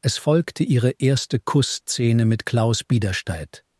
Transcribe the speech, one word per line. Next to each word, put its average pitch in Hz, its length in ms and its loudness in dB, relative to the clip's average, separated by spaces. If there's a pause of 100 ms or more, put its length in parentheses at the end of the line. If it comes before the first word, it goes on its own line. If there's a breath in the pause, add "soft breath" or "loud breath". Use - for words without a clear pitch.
Es - 160 -2
folgte 160 460 0
ihre 127 340 2
erste 131 420 0
Kussszene 117 840 0
mit 113 220 0
Klaus 117 360 0
Biederstedt. 92 800 -4 (160)